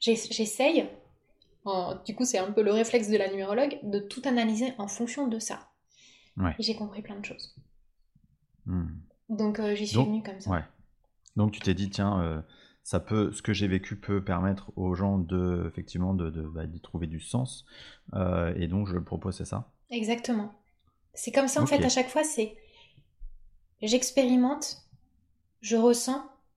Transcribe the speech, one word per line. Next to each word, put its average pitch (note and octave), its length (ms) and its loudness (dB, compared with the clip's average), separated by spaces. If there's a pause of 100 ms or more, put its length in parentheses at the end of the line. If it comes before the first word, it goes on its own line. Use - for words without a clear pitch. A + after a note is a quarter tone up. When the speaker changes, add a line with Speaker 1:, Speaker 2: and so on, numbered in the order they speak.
Speaker 1:
j'ess-, A3+ 300 2
j'essaye, C4 540 2 (800)
en, F3+ 320 -2 (100)
du G#3+ 80 -6
coup, B3 120 0
c'est G#3 140 0
un F#3+ 120 0
peu G#3+ 100 4
le G3+ 120 4
réflexe A3+ 360 4
de G#3+ 80 4
la G3 140 2
numérologue, G#3 520 0
de G#3 160 -2
tout G3+ 260 -8
analyser A#3+ 540 2
en G3+ 80 -6
fonction A#3+ 400 -4
de A3+ 120 -2
ça. - 300 -8 (680)
Speaker 2:
Ouais. F2 220 0
Speaker 1:
Et A3+ 40 -4
j'ai A3 120 -2
compris G#3+ 260 -8
plein G#3 160 -14
de G#3 80 -10
choses. - 300 -16 (1080)
Speaker 2:
Hmm. F2+ 220 0 (420)
Speaker 1:
Donc, G#3+ 300 -2
euh, G#3 160 0
j'y G#3 120 -2
suis G3+ 80 0
Speaker 2:
Donc, G#3 120 6
Speaker 1:
venue G#3+ 160 -2
comme G3 180 -12
ça. - 100 -4
Speaker 2:
ouais. E2+ 120 0 (760)
Donc, G#2+ 140 4
tu - 100 -12
t'es G2 120 4
dit, « G2 180 0
Tiens, G2+ 300 2
euh... D#2+ 200 -2 (420)
Ça - 160 -2
peut, G#2+ 320 2
ce - 100 -12
que A2+ 120 0
j'ai G2+ 140 2
vécu F#2+ 300 0
peut G2+ 260 -2
permettre F#2+ 520 0
aux F2+ 200 0
gens G2 220 2
de, F2+ 540 0
effectivement, F2+ 420 -2
de, F2 160 0
de, D#2+ 120 -6
bah, D#2+ 240 -6
d'y E2 160 -10
trouver E2+ 260 -6
du D#2+ 140 -6
sens. - 440 -4 (500)
Euh, F2+ 420 0
et F2 100 0
donc, G2 200 0
je F2+ 60 -4
le F2 100 -2
propose, », F#2 340 -6
c'est - 80 -8
ça ? - 260 -8 (200)
Speaker 1:
Exactement. A3+ 600 -2 (600)
C'est - 180 -8
comme C#4 160 2
ça, C#4+ 140 0
en - 20 4
Speaker 2:
Ok. C#4+ 60 2
Speaker 1:
fait, C#4 160 4
à B3+ 40 4
chaque B3+ 200 2
fois, D4+ 160 2
c'est A3 320 -2 (1200)
j'expérimente, B3 960 2 (840)
je G#3+ 160 0
ressens, A#3+ 460 4 (340)